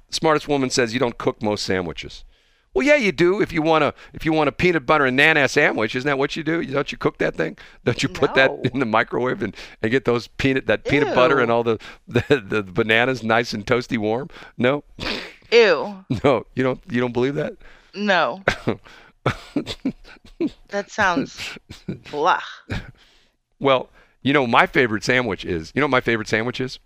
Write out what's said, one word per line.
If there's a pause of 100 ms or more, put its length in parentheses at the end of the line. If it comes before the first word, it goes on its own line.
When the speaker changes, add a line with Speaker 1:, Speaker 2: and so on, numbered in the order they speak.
(100)
Speaker 1:
smartest
woman
says
you
don't
cook
most
sandwiches. (500)
Well,
yeah,
you
do.
If
you
wanna, (180)
if
you
want
a
peanut
butter
and
nana
sandwich,
isn't
that
what
you
do?
Don't
you
cook
that
thing? (280)
Don't
you
put
that
Speaker 2:
No. (100)
Speaker 1:
in
the
microwave
and, (240)
and
get
those
peanut,
that
peanut
butter
and
Speaker 2:
Ew.
Speaker 1:
all
the, (140)
<laughs>
the,
the
bananas
nice
and
toasty
warm? (300)
No? (680)
Speaker 2:
Ew.
Speaker 1:
<laughs>
No, (100)
you
don't,
you
don't
believe
that? (400)
Speaker 2:
No. (240)
Speaker 1:
<laughs> (1400)
Speaker 2:
That
sounds (520)
blah. (1160)
Speaker 1:
Well, (340)
you
know,
my
favorite
sandwich
is,
you
know
what
my
favorite
sandwich
is?